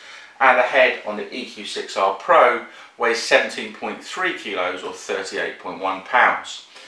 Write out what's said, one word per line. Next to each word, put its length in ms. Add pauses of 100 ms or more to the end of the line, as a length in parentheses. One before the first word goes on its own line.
(400)
and 160
the 60
head 440
on 100
the 180
E 120
Q 180
six 320
R 180
Pro 500 (320)
weighs 220
seventeen 560
point 280
three 360
kilos, 440
or 100
thirty-eight 640
point 220
one 220
pounds. 640 (220)